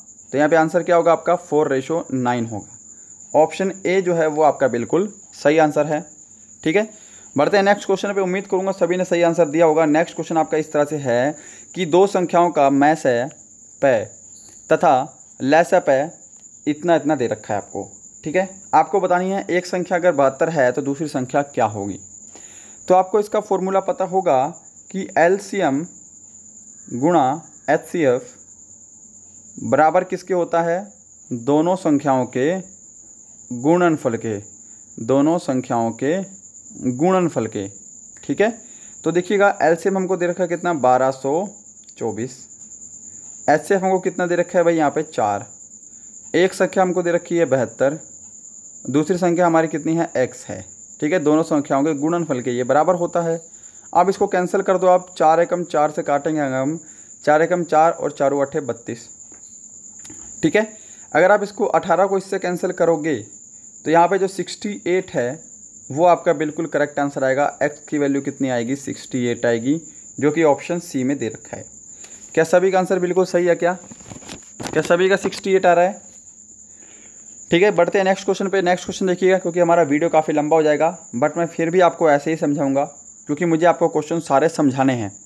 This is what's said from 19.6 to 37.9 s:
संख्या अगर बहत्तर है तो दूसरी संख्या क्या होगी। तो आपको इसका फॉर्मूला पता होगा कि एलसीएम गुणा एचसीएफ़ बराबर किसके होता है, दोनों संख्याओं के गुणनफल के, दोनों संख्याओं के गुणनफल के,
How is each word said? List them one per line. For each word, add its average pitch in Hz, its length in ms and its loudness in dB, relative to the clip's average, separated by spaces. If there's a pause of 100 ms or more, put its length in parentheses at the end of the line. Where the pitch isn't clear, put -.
संख्या 180 320 -2
अगर 175 160 2
बहत्तर 139 360 2
है 135 220 2
तो 135 100 -4
दूसरी 139 260 -4
संख्या 143 360 -4
क्या 127 240 -2
होगी। 101 320 -6 (880)
तो 185 60 4
आपको 185 260 2
इसका 208 220 -4
फॉर्मूला 190 400 -2
पता 185 240 -4
होगा 170 420 0 (440)
कि 185 160 -8 (100)
एलसीएम 175 680 0 (1040)
गुणा 147 540 0 (280)
एचसीएफ़ 143 640 -2 (1200)
बराबर 156 460 2
किसके 185 300 -8
होता 170 280 0
है, 175 260 -4 (440)
दोनों 147 460 0
संख्याओं 139 500 0
के 135 240 -2 (1000)
गुणनफल 143 640 0
के, 110 200 -4 (600)
दोनों 139 420 2
संख्याओं 123 540 -2
के 139 240 -2 (760)
गुणनफल 156 540 0
के, 110 200 -8 (560)